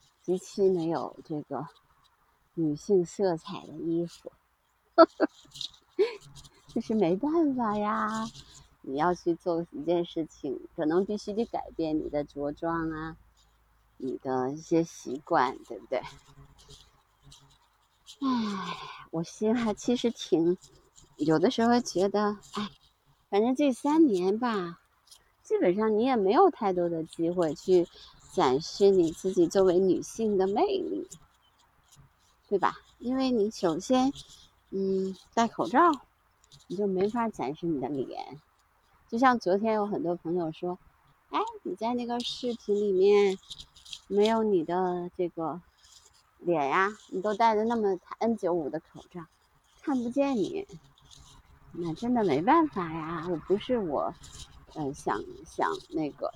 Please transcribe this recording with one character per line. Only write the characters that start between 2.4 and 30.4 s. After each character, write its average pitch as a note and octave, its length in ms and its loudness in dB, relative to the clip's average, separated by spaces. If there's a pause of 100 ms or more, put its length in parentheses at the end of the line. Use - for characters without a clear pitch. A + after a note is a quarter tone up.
女 D#3 220 -2
性 F3+ 280 2
色 F3+ 320 0
彩 E3 300 -12
的 - 80 -18
衣 E3 320 -2
服。 - 260 -16 (640)
<laughs> - 320 6 (1400)
这 A#3+ 80 -6
是 A3 140 -4
没 F#3 200 2
办 D4 400 0
法 A3+ 220 -2
呀， A3 500 -4 (540)
你 C3+ 160 -8
要 E3 180 2
去 E3+ 200 -2
做 E3+ 360 -4
一 - 120 -10
件 E3+ 200 2
事 E3 220 -6
情， - 500 -8
可 D#3+ 120 -2
能 F3 180 2
必 G#3 140 -4
须 G#3 160 -10
得 A3+ 100 -2
改 - 280 -8
变 D#3 260 -2
你 - 100 -6
的 D3 160 -4
着 C#3+ 280 -6
装 E3 380 -4
啊， D#3+ 280 -10 (800)
你 B2+ 180 -6
的 C3 340 -4
一 D3 60 -8
些 E3 260 0
习 - 440 -10
惯， C3+ 380 2
对 A2 140 -14
不 - 100 -20
对？ - 120 -2 (2250)
唉， G#3 560 -2 (320)
我 E3 120 -4
心 A3 320 -2
还 A#3 200 0
其 - 200 -2
实 B3 160 0
挺， E3+ 460 0 (600)
有 D#3 220 2
的 E3 120 4
时 A3+ 160 0
候 A#3 140 4
觉 F3+ 280 0
得， G#3 300 -2 (160)
唉， G#3 160 -6 (580)
反 G3+ 140 2
正 B3 120 2
这 C#4+ 200 2
三 D4+ 320 6
年 G3 320 2
吧， G3+ 420 -4 (600)
基 G#4+ 160 0
本 F#3 160 4
上 G#3+ 240 2
你 A3+ 60 2
也 C4 120 2
没 F#3+ 160 4
有 E4 180 6
太 G#3 220 -2
多 F3 160 0
的 E3 160 -4
机 E3 260 -4
会 E3+ 240 0
去 F3+ 320 4 (460)
展 C#3+ 280 4
示 G3 300 4
你 F3 220 6
自 F#3+ 200 -4
己 F3 140 4
作 G3 160 4
为 F#3 160 4
女 F#3 240 4
性 G#3+ 340 -2
的 F#3+ 120 2